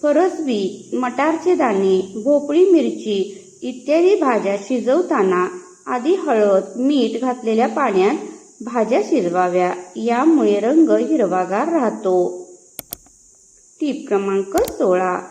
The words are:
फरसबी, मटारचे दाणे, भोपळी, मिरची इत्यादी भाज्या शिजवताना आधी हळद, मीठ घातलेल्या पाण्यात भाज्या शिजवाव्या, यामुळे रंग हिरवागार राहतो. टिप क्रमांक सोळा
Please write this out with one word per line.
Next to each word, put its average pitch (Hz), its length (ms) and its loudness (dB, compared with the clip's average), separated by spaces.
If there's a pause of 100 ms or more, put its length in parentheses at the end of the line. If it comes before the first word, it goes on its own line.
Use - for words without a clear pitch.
फरसबी, 294 920 -2
मटारचे 277 600 0
दाणे, 190 460 2 (220)
भोपळी, 294 460 2
मिरची 214 720 0 (200)
इत्यादी 330 540 2
भाज्या 214 420 0
शिजवताना 226 920 0 (380)
आधी 262 280 0
हळद, 214 500 2 (120)
मीठ 240 460 0
घातलेल्या 247 460 0
पाण्यात 220 480 0 (460)
भाज्या 233 480 0
शिजवाव्या, 180 640 0 (220)
यामुळे 233 640 2
रंग 269 300 4
हिरवागार 214 760 0
राहतो. 214 800 -2 (1300)
टिप 294 260 -6
क्रमांक 196 500 -2
सोळा 185 600 0 (120)